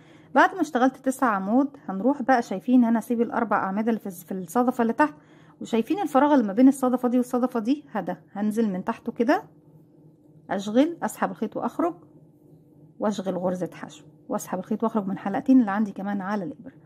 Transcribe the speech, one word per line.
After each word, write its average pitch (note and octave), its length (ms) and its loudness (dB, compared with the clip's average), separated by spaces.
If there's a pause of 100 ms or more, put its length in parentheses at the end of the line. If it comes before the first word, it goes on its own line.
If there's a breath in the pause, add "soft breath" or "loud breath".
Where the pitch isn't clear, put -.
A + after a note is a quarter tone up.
(360 loud breath)
بعد F4 200 6
ما F#4+ 60 -4
اشتغلت C4 360 0
تسع C4+ 300 -2
عمود A3 500 0 (120)
هنروح G3 320 -2
بقى، A#3+ 200 2
شايفين A#3+ 420 2
هنا A3+ 160 2
اسيب A#3 220 -2
الأربع A3+ 360 -2
أعمدة G3 320 -2
اللي A3 100 -2
في G3+ 100 -10
الز-، F3+ 160 -16
في - 60 -12
الصدفة A#3+ 500 -2
اللي A3+ 120 2
تحت، D4+ 200 2 (480 soft breath)
وشايفين A3+ 380 -2
الفراغ D4 340 4
اللي B3 120 4
ما G3 80 -4
بين B3+ 140 6
الصدفة B3+ 420 2
دي B3 80 0
والصدفة B3 420 0
دي، C4 320 -2
هدا F3+ 260 -4 (140)
هنزل G#3+ 380 -2
من F#3 140 -6
تحته - 280 -6
كده، C#4+ 320 0 (1080)
أشغل، G#3+ 540 0
أسحب G3 280 -4
الخيط - 260 -8
وأخرج، D#4 380 -4 (1040)
وأشغل F#3+ 380 -4
غرزة F3+ 360 -4
حشو، - 320 -18 (240)
وأسحب - 300 -6
الخيط G#3+ 240 -4
وأخرج G#3+ 240 -2
من F#3+ 100 -6
حلقتين C4 420 4
اللي G#3 120 2
عندي G3+ 200 0
كمان G3+ 300 -6
على G3 220 -4
الإبرة، E3 300 -12 (120)